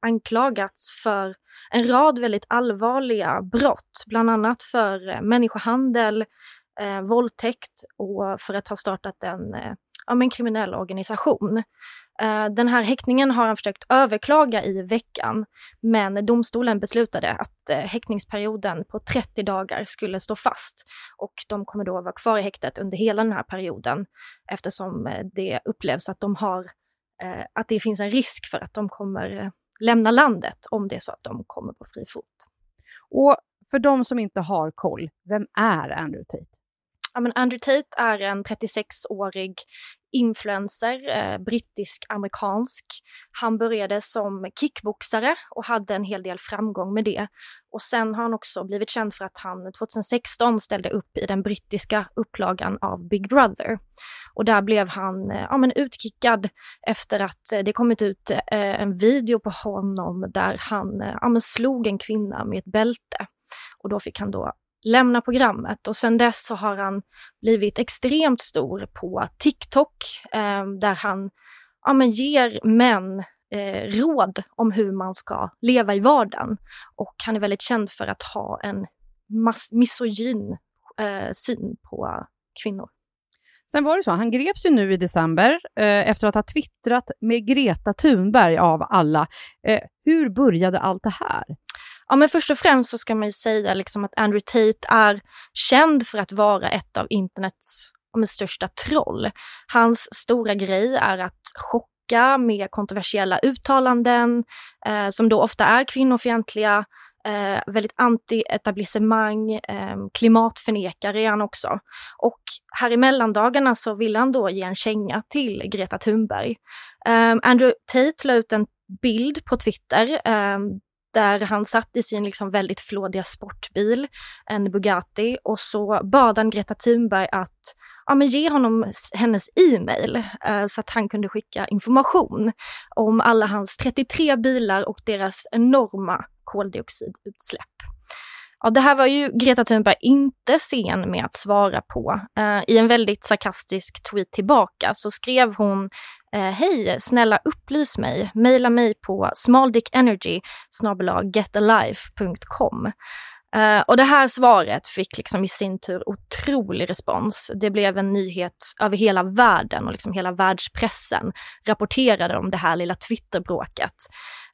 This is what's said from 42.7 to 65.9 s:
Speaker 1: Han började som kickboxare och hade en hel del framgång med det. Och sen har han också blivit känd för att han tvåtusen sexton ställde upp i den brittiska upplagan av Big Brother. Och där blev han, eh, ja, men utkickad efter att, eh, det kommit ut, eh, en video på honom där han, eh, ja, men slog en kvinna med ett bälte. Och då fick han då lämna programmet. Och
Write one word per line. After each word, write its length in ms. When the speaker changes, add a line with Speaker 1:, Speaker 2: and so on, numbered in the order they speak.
Speaker 1:
Han 160
började 440
som 580
kickboxare 760
och 100
hade 300
en 80
hel 200
del 160
framgång 540
med 120
det. 220
Och 100
sen 340
har 80
han 100
också 300
blivit 260
känd 240
för 120
att 120
han 340
tvåtusen 320
sexton 560
ställde 300
upp 280
i 80
den 160
brittiska 760
upplagan 640
av 260
Big 220
Brother. 500
Och 120
där 160
blev 260
han, 440
eh, 180
ja, 80
men 140
utkickad 800
efter 320
att, 340
eh, 60
det 140
kommit 280
ut, 300
eh, 500
en 160
video 420
på 100
honom 840
där 260
han, 420
eh, 200
ja, 80
men 120
slog 460
en 100
kvinna 480
med 140
ett 120
bälte. 560
Och 60
då 100
fick 200
han 120
då 220
lämna 360
programmet. 680
Och 80